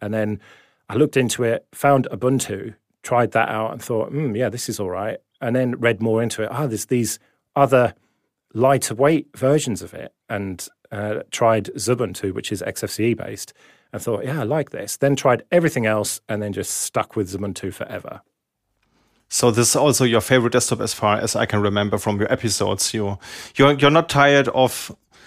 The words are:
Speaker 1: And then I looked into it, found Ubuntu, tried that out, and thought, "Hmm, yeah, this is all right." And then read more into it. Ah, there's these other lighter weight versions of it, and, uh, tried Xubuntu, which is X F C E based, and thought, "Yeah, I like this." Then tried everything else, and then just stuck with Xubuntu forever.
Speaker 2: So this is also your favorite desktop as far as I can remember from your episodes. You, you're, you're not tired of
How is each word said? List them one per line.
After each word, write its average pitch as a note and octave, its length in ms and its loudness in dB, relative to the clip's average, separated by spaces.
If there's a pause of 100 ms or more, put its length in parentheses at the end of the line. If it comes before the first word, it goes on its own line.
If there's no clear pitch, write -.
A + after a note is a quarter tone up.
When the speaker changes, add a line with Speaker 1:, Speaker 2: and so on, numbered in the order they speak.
Speaker 1:
And G#2 140 -6
then G#2+ 240 -2 (500)
I G2+ 60 -4
looked C#3+ 200 2
into B2 280 0
it, A2+ 300 -2
found C#3 360 4
Ubuntu, A2 640 -2 (300)
tried A#2+ 300 0
that A2 160 2
out, A2 220 -4
and A#2+ 80 -12
thought, A2+ 300 -4
"Hmm, C#3 260 -4
yeah, A#2 140 0
this A#2+ 180 -8
is A2+ 120 -6
all F#2+ 100 -4
right." F#2+ 300 -6 (220)
And A#2+ 140 -2
then B2+ 200 0
read A2+ 260 0
more A2+ 220 2
into A2+ 180 -4
it. G#2+ 100 -4
Ah, D3 140 -4
there's A2 220 -6
these A#2+ 320 0 (360)
other B2 380 4 (600)
lighter B2+ 400 2
weight C#3+ 320 2 (100)
versions C3 460 0
of - 100 -14
it, - 180 -14 (160)
and, G2 400 -8 (240)
uh, G#2 380 -6
tried A2+ 360 2 (100)
Xubuntu, G#2+ 580 -2
which - 180 -8
is G2+ 120 -6
X - 200 -8
F G2+ 60 -4
C A2+ 220 0
E - 20 2
based, - 400 -10 (400)
and G#2 80 -10
thought, A2+ 240 -4
"Yeah, D3 140 -4
I A#2+ 40 -4
like C#3+ 280 -2
this." - 260 -10
Then C#3 180 2
tried B2 360 2
everything D#3+ 340 2
else, G#2+ 420 0
and G#2 140 -4
then G#2 100 -4
just G2 200 -6
stuck - 440 -4
with G2 160 -2
Xubuntu G2 400 -6
forever. - 500 -10 (1080)
Speaker 2:
So B2 220 2
this A2+ 200 4
is - 40 2
also C3+ 300 4
your A2+ 160 4
favorite A#2+ 320 2
desktop A#2+ 260 0
as A2 140 -4
far G#2 240 2
as - 180 -2
I A2+ 100 0
can G#2 160 0
remember G#2 360 0
from G#2 200 -2
your G#2+ 140 0
episodes. G2 640 -2
You, G2+ 260 -4 (380)
you're, C#3 160 6
you're C#3+ 180 4
not D#3 160 4
tired C#3+ 400 6
of - 480 0 (320)